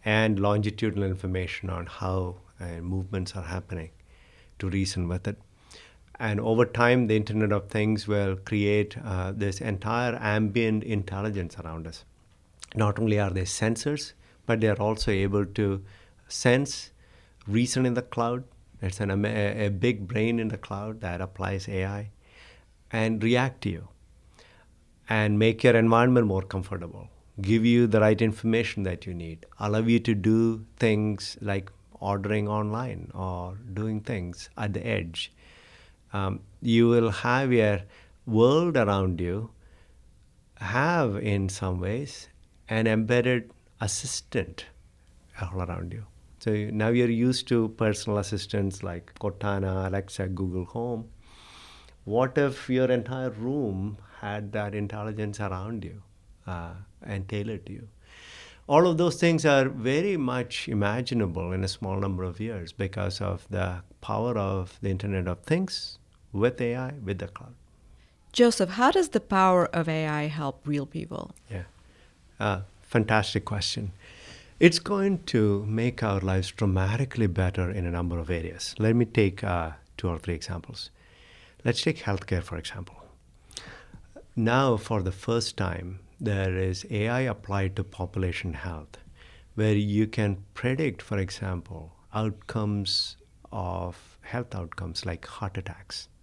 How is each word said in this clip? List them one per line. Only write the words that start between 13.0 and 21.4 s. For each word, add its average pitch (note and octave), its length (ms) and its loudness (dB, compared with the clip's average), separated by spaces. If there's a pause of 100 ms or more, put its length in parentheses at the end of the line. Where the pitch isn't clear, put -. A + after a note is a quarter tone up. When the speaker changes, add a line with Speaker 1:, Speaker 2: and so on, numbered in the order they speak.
Speaker 1:
are G2 120 0
they F#2 100 -2
sensors, A2+ 720 -2 (320)
but A2+ 160 0
they A2 60 6
are G#2 120 2
also A2 320 0
able G2+ 340 2
to G2 380 -2 (440)
sense, - 640 0 (560)
reason B2 380 2
in A#2+ 100 2
the A#2+ 60 -2
cloud. A#2+ 420 -2 (380)
It's F#2+ 180 -4
an, G2+ 260 0
a, G#2+ 400 0
a G2+ 40 2
big G2+ 380 0
brain A#2 320 2
in A2 100 -2
the G#2 80 -4
cloud G#2+ 440 -8
that F2+ 200 -4
applies F#2+ 480 -6